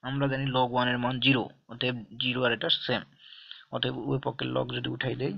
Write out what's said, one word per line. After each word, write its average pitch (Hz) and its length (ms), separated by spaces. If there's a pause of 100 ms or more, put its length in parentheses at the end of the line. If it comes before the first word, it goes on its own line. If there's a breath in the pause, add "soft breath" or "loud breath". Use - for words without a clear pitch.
আমরা 139 240
জানি 135 200
log 127 240
one 123 180
এর 123 80
মান 123 220
জিরো, 123 300 (200)
অতএব 117 500
জিরো 127 240
আর 117 100
এটা 113 240
সেম, 110 260 (680 loud breath)
অতএব 127 260
উভয় 135 260
পক্ষের 127 280
log 127 220
যদি 123 160
উঠাই 127 260
দেই 139 220